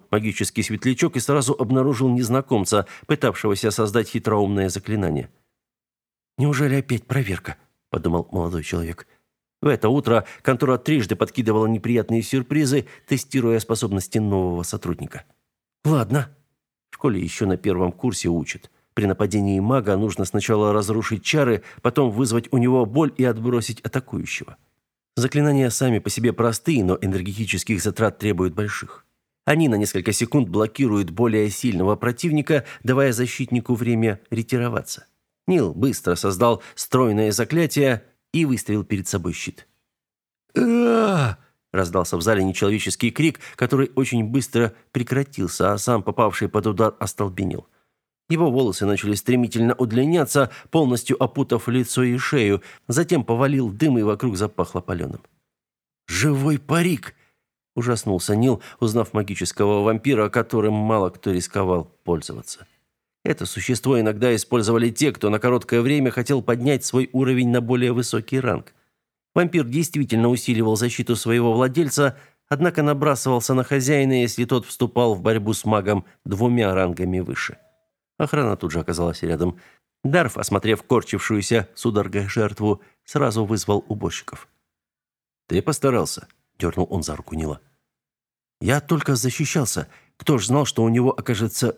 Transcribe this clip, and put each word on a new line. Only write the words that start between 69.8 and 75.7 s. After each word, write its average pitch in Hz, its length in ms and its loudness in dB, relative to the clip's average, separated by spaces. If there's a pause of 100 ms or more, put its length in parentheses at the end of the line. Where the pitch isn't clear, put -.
усиливал 113 460 0
защиту 120 400 -2
своего 117 380 2
владельца, 131 640 0 (300)
однако 156 340 0
набрасывался 135 720 2
на 127 100 2
хозяина, 135 580 2
если 120 240 -2
тот 117 200 -2
вступал 120 500 0
в 87 60 -8
борьбу 110 320 0
с - 120 -6
магом 104 400 2 (200)